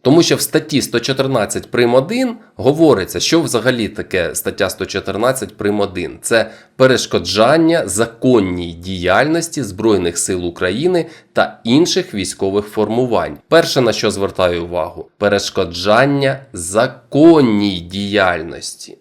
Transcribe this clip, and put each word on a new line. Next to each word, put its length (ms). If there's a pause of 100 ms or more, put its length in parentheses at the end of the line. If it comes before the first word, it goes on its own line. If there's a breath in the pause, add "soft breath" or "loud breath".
Тому 160
що 140
в 40
статті 420
сто 180
чотирнадцять 720
прим. 240
один 400 (220 loud breath)
говориться, 640
що 200
взагалі 480
таке 460
стаття 360
сто 160
чотирнадцять 720
прим. 240
один. 420
Це 280 (260 loud breath)
перешкоджання 1080
законній 880
діяльності 920
Збройних 560
сил 280
України 600 (260 loud breath)
та 320
інших 500
військових 500
формувань. 760 (100)
Перше, 320
на 120
що 180
звертаю 540
увагу, 440 (100)
перешкоджання 1200 (120)
законній 1300
діяльності. 1200